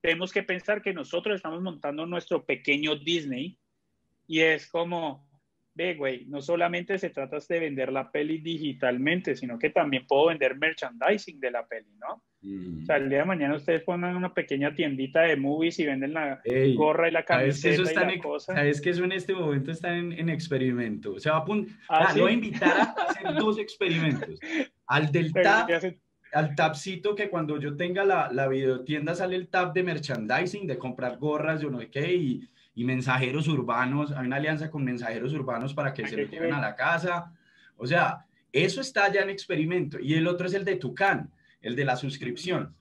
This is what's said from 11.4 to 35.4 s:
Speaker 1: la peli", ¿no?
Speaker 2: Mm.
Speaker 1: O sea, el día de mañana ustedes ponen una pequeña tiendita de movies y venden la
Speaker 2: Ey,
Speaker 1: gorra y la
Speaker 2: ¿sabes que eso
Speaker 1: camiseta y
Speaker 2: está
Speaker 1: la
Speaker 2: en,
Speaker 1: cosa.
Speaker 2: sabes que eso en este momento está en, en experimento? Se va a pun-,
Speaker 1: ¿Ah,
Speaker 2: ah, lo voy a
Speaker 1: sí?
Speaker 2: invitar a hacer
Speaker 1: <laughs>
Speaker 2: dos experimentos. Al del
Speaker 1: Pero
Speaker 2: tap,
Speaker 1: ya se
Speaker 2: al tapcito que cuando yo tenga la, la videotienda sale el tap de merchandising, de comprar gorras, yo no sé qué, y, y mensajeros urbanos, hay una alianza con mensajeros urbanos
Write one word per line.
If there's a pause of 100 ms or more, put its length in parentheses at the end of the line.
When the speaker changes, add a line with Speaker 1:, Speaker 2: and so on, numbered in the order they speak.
Speaker 1:
la
peli", (100)
¿no? (180)
Speaker 2:
Mm.
Speaker 1:
O
sea,
el
día
de
mañana
ustedes
ponen
una
pequeña
tiendita
de
movies
y
venden
la
Speaker 2:
Ey,
Speaker 1:
gorra
y
la
Speaker 2:
¿sabes
que
eso
Speaker 1:
camiseta
y
Speaker 2:
está
Speaker 1:
la
Speaker 2:
en,
Speaker 1:
cosa.
Speaker 2:
sabes
que
eso
en
este
momento
está
en,
en
experimento?
Se
va
a
pun-, (240)
Speaker 1:
¿Ah,
Speaker 2:
ah,
lo
voy
a
Speaker 1:
sí?
Speaker 2:
invitar
a (220)
hacer
Speaker 1:
<laughs>
Speaker 2:
dos
experimentos. (460)
Al
del
Speaker 1:
Pero
Speaker 2:
tap,
Speaker 1:
ya
se (340)
Speaker 2:
al
tapcito
que
cuando
yo
tenga
la,
la
videotienda
sale
el
tap
de
merchandising,
de
comprar
gorras,
yo
no
sé
qué,
y, (260)
y
mensajeros
urbanos,
hay
una
alianza
con
mensajeros
urbanos